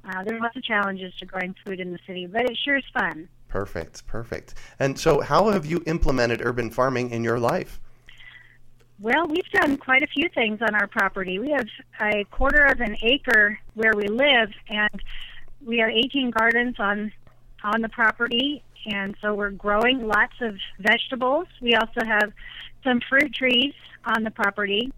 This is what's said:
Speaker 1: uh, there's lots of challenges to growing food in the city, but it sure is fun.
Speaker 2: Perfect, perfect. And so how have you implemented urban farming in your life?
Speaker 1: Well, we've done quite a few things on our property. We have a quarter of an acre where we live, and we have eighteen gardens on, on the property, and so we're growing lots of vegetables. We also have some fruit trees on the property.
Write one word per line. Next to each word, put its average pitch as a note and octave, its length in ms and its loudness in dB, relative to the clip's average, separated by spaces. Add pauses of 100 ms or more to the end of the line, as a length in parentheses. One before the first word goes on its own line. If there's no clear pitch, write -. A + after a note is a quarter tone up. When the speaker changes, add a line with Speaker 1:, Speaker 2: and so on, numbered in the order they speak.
Speaker 1:
uh, F#3+ 220 -8
there's A3+ 160 -6
lots A#3 160 -4
of B3+ 60 -12
challenges F#3+ 560 -2
to F#3 60 -14
growing F#3 300 -6 (100)
food F#3+ 140 -8
in F3+ 140 -6
the E3+ 120 -10
city, F3+ 200 -10
but A#3 240 -2
it A#3+ 80 -6
sure C#4 180 -2
is C4 180 -2
fun. E3+ 360 -4 (180)
Speaker 2:
Perfect, - 600 -8
perfect. - 480 -8 (240)
And C3+ 200 0
so D3+ 220 4
how E3 300 4
have F3+ 140 0
you E3 200 -2
implemented C3 580 2
urban A#2+ 260 -2
farming B2+ 420 0
in A#2 120 -2
your A#2 160 2
life? C3 400 -2 (1200)
Speaker 1:
Well, B3+ 280 2
we've D#4+ 240 -2
done D#4 260 4
quite C4 240 2
a D4+ 60 0
few D#4+ 220 -2
things G#3+ 320 -2
on G#3+ 140 0
our G3+ 120 2
property. F#3+ 520 -2
We C4 120 -4
have C4 160 0 (320)
a G#3 260 0
quarter C#4+ 380 4
of C4+ 160 4
an G#3+ 220 -2
acre A3 580 4 (140)
where A3 220 2
we G#3 120 0
live, A#3 420 4 (200)
and G#3 320 -2 (640)
we A#3 140 0
have A3+ 100 4
eighteen B3 400 0
gardens A#3 500 2
on, G#3 320 -2 (520)
on G#3+ 180 0
the A3 80 -2
property, A#3+ 720 0 (220)
and G3+ 340 -4
so G#3 140 0
we're G3+ 160 -2
growing A3 580 2
lots G#3+ 340 2
of A3 140 -4 (240)
vegetables. B3+ 680 0 (120)
We A#3+ 160 2
also A3+ 300 0
have G#3 260 2 (520)
some B3 260 2
fruit C4+ 240 4
trees B3+ 400 2 (320)
on A3 180 0
the A3 80 -4
property. G3+ 680 -2